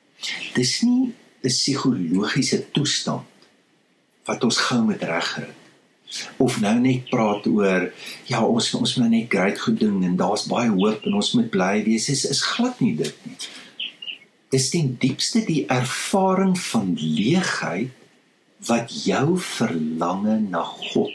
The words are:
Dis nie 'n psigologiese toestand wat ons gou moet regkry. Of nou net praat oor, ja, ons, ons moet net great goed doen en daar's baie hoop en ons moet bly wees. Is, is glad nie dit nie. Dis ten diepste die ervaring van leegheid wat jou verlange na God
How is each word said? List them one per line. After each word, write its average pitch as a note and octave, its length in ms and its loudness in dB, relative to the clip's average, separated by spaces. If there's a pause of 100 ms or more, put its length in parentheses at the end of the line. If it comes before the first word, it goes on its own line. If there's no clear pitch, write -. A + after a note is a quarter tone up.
(540)
Dis B2+ 280 0
nie B3 320 4 (300)
'n - 40 0
psigologiese G#2+ 1200 0
toestand - 540 -2 (1000)
wat - 180 -4
ons A#2 140 2
gou A#2+ 240 0
moet G2+ 220 0
regkry. F2+ 500 -6 (840)
Of B2+ 240 2
nou G#2+ 180 2
net B2+ 300 2
praat G#2+ 380 0
oor, F#2+ 440 2 (340)
ja, A#2+ 200 0
ons, A#2 280 0
ons B2 220 0
moet A#2 140 4
net A2+ 200 2
great G2 300 0
goed A2+ 200 0
doen G2+ 240 2
en F2+ 120 2
daar's - 300 0
baie A2+ 240 0
hoop G#2 340 2
en G#2 100 0
ons G2+ 200 0
moet A#2+ 160 2
bly G2 340 0
wees. A2 260 2
Is, C#3 160 0
is - 160 -2
glad - 380 -2
nie F#2+ 160 2
dit - 280 -4
nie. - 120 -16 (1120)
Dis C3 200 2
ten D3 300 0
diepste C#3 460 0
die D#3+ 220 2
ervaring F#3 920 2
van G2 400 0
leegheid G#2 920 0 (760)
wat - 380 -2
jou F3 320 2
verlange F#2+ 1000 -2
na - 240 -2
God - 520 -2